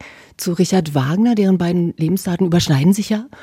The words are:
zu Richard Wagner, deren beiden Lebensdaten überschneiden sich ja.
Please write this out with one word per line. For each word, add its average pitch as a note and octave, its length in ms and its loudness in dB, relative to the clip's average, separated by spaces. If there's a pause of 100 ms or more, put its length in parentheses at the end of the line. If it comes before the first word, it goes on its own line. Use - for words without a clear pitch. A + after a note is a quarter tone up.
(380)
zu F3+ 160 -6
Richard E3+ 400 0
Wagner, F3+ 400 0
deren F#3+ 240 2
beiden F3 400 -2
Lebensdaten F3 480 -2
überschneiden E3 480 2
sich G#3 160 -4
ja. G#3+ 160 -4 (160)